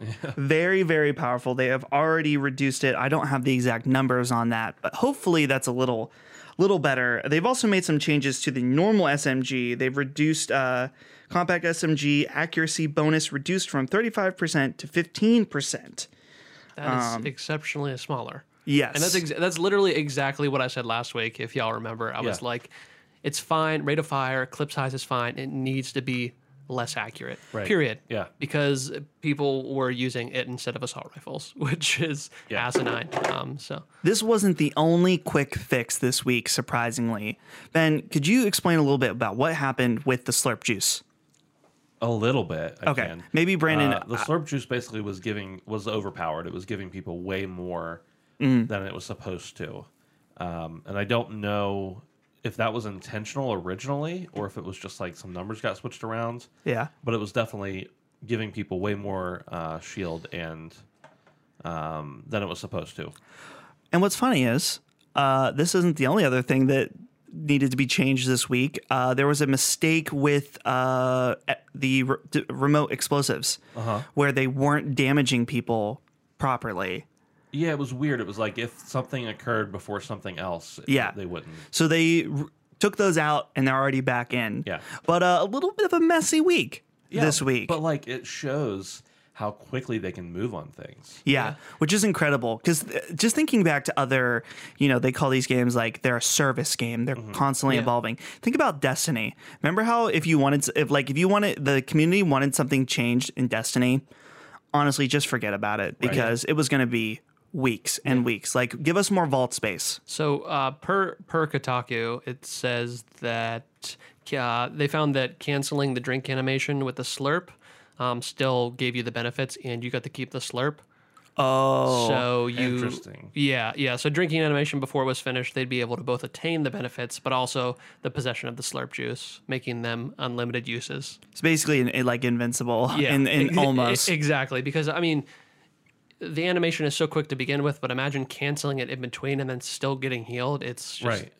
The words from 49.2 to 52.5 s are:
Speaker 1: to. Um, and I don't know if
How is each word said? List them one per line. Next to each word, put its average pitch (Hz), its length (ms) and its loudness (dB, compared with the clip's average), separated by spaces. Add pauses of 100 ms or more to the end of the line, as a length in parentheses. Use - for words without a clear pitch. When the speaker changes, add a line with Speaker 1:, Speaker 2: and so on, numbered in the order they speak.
Speaker 1:
to. - 280 -10 (520)
Um, 82 480 -10
and 98 120 -8
I 104 60 -2
don't 117 320 -2
know 101 640 -2 (400)
if 110 140 -6